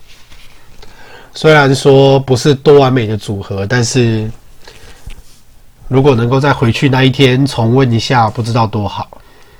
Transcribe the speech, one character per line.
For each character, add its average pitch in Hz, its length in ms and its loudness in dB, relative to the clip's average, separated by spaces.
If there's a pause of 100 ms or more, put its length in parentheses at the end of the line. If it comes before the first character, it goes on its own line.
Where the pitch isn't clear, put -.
(1300)
虽 160 180 0
然 139 220 4
说 135 460 4
不 135 160 -2
是 143 180 0
多 143 260 4
完 131 120 2
美 123 160 0
的 107 100 -4
组 101 240 -10
合， 98 240 -8
但 120 180 -2
是 113 460 -2 (1600)
如 131 160 2
果 143 100 4
能 120 160 0
够 135 100 0
再 143 140 0
回 117 180 0
去 139 180 0
那 131 140 2
一 131 60 2
天 131 360 2
重 117 280 -2
温 131 180 2
一 113 80 0
下， 117 300 -2
不 120 140 -8
知 113 80 -6
道 113 160 -2
多 104 200 -6
好。 - 220 -10 (500)